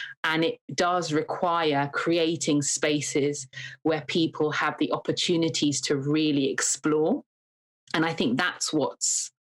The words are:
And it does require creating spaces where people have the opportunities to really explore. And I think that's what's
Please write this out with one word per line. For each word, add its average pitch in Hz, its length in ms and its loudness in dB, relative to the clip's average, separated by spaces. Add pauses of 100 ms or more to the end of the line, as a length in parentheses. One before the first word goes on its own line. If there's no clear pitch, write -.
(240)
And 160 200 0
it 160 140 -2 (160)
does 175 400 0
require 156 800 0
creating 160 720 0
spaces 147 840 0 (360)
where 156 180 2
people 160 480 0
have 151 300 0
the 147 140 0
opportunities 160 880 0
to 151 140 0
really 143 560 2
explore. 156 680 0 (720)
And 160 100 0
I 165 100 0
think 131 260 0
that's - 340 -2
what's - 560 -2 (220)